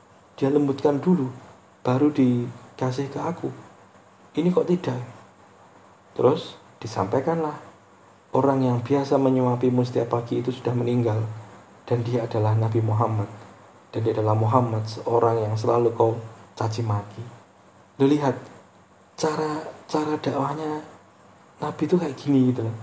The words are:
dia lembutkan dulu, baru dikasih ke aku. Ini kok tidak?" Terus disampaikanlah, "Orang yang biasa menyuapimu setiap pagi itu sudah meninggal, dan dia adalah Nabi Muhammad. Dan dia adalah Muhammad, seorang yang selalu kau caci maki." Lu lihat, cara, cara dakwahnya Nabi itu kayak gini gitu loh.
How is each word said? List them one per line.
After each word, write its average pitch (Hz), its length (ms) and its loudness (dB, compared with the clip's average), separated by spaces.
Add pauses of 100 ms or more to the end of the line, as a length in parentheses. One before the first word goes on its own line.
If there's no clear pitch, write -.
(360)
dia 135 160 0
lembutkan 143 480 2
dulu, 143 320 2 (480)
baru 135 320 2
dikasih 127 960 0
ke 147 160 -10
aku. 160 240 -6 (880)
Ini 170 160 2
kok 190 160 2
tidak?" 131 320 -2 (1120)
Terus 151 400 2 (240)
disampaikanlah, 135 800 -2 (720)
"Orang 135 320 2
yang 123 160 2
biasa 139 400 2
menyuapimu 127 640 2
setiap 120 320 -2
pagi 120 240 -2
itu 123 160 -4
sudah - 160 -4
meninggal, 120 480 0 (640)
dan 120 240 -2
dia 120 240 -2
adalah 107 240 2
Nabi 110 240 2
Muhammad. 110 480 0 (640)
Dan 120 120 -4
dia 113 120 0
adalah 107 200 2
Muhammad, 110 520 2
seorang 117 560 0
yang 107 160 -2
selalu 117 400 2
kau 113 160 4 (400)
caci 113 320 -4
maki." 104 360 -4 (760)
Lu 139 120 6
lihat, 147 240 2 (800)
cara, 156 480 -2 (240)
cara 151 320 -2
dakwahnya 151 640 -4 (800)
Nabi 147 240 -6
itu 151 80 0
kayak 156 240 0
gini 131 320 4
gitu 120 160 -2
loh. 113 160 -4